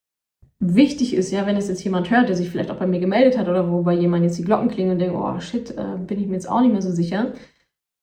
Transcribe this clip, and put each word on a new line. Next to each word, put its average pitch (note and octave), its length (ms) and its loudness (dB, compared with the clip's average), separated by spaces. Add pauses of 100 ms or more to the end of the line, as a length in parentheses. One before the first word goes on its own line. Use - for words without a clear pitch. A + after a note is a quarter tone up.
(600)
wichtig G3+ 540 4
ist, F#3 180 0
ja, G3 140 0
wenn G3+ 100 0
es G3+ 120 -2
jetzt F3+ 140 -4
jemand F#3 280 0
hört, A#3+ 180 4
der F#3 80 0
sich F3 140 -2
vielleicht F3 200 -4
auch - 60 -8
bei F#3+ 100 -4
mir F3+ 140 0
gemeldet A#3+ 380 4
hat F#3 100 -2
oder F3 240 0
wo F3 100 0
bei F3 120 2
jemand F3 300 2
jetzt E3+ 140 0
die E3+ 60 -4
Glocken G#3+ 240 2
klingeln F#3 240 -2
und F3+ 60 0
denkt, F3 180 -2
„Oh, - 240 -4
shit, - 300 -8
äh, G3 260 -8
bin F#3 240 -6
ich G3 60 -4
mir F#3+ 80 -4
jetzt F#3 140 -6
auch A3 120 0
nicht B3 120 4
mehr G3 100 0
so F#3 100 -2
sicher, F#3 400 -2 (720)